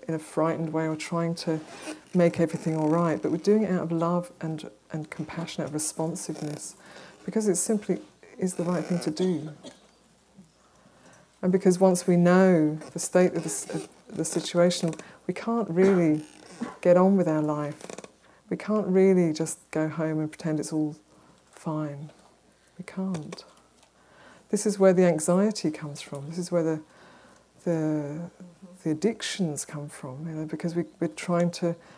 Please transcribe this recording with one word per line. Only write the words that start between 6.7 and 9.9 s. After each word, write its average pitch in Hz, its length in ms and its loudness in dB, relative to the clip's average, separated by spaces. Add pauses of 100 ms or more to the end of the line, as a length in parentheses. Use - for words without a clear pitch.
because 214 220 -2
it 180 100 4
simply 208 440 0 (360)
is 185 180 -4
the 175 100 -4
right 175 200 -2
thing 180 140 -2
to 170 140 -2
do. 160 380 -2 (1900)